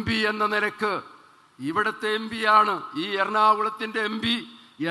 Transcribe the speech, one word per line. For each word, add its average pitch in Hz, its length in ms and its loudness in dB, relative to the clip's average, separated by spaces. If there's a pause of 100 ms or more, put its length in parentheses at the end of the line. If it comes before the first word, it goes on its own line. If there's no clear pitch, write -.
പി 226 120 0 (120)
എന്ന 214 140 -2 (100)
നിലക്ക്, 208 380 -2 (760)
ഇവിടുത്തെ 214 480 -2
എം 220 140 -8
പി 226 80 -8 (180)
ആണ്, 208 180 4 (260)
ഈ 180 40 -4 (160)
എറണാകുളത്തിൻ്റെ 214 800 2 (100)
എം 220 140 -4
പി 233 120 2 (560)